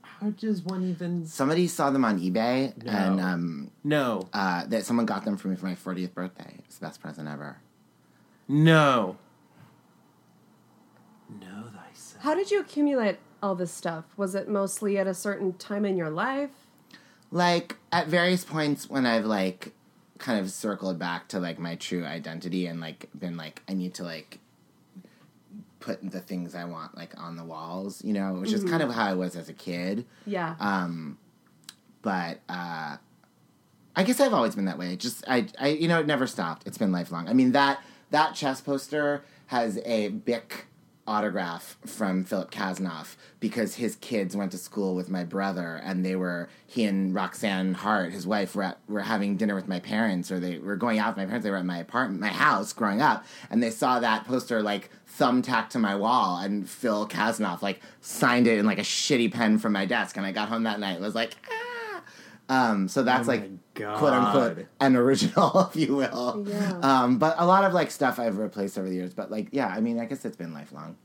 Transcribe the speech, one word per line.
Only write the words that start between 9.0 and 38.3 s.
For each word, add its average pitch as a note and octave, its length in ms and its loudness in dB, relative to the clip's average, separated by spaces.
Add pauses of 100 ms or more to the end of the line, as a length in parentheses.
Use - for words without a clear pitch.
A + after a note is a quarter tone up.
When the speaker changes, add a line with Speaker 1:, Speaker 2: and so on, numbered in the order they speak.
Speaker 1:
No, G2 240 -16 (100)
thyself. - 500 -20
Speaker 3:
How D#4 120 4
did G4 160 0
you G4+ 80 4
accumulate C#4 580 2 (240)
all G3 140 0
this F3 160 -4
stuff? E3 340 -6 (120)
Was G3 180 -2
it - 140 -4
mostly G3 480 0
at F#3+ 100 2
a F#3+ 60 -2
certain G3 400 -2
time G#3 320 -4
in F#3+ 120 2
your E3 120 -2
life? C4+ 400 -2 (840)
Speaker 2:
Like, F3 460 4 (140)
at E3+ 160 2
various F3+ 360 4
points D3 460 0
when C3 160 2
I've, A2+ 200 4
like, F#2+ 460 0 (500)
kind A2+ 180 0
of F#2+ 120 -2
circled F#2+ 480 -4
back F2 300 -6
to, G2+ 100 -4
like, E2+ 200 -6
my E2 160 -6
true F2 300 -6
identity E2+ 600 -6
and, E2 120 -8
like, D#2+ 380 -14
been E2+ 180 -8
like, D#2 320 -14
"I F#2+ 60 -6
need F2+ 220 -4
to, F#2 80 -10
like, E2 360 -12 (1400)
put - 200 -8 (120)
the F#2 80 -10
things F2+ 360 -8
I E2+ 100 -8
want, D#2+ 300 -12
like, E2 240 -16
on E2+ 180 -12
the E2 60 -14
walls," E2+ 600 -10
you G#2+ 100 0
know, F#2+ 200 0
which F#2+ 200 -2
is G#3 80 0
Speaker 3:
Mm-hmm. F3+ 80 0
Speaker 2:
kind E3 140 2
of B2 100 0
how A2+ 120 0
I F#2+ 80 0
was F2+ 220 -2
as E2 140 -12
a D#2+ 40 -14
kid. F#2 520 -6 (200)
Speaker 3:
Yeah. F3 340 -4
Speaker 2:
Um, E2+ 580 -2 (840)
but, F2 460 -4
uh, E2 500 -8 (1000)
I F#3 80 2
guess B3 160 2
I've C4 140 6
always A#2+ 220 2
been G2 100 0
that E2 120 -2
way. F2+ 180 -4
Just, - 320 -6
I, A#2+ 200 2 (120)
I, C#3 100 2
you D#3 180 0
know, E3+ 120 4
it D3+ 80 0
never C3+ 200 2
stopped. E2 380 -6
It's F#2+ 120 -10
been G2 140 2
lifelong. E2+ 360 -2
I A2 60 0
mean, B2+ 180 8
that, C#3 320 4 (280)
that D#3 240 4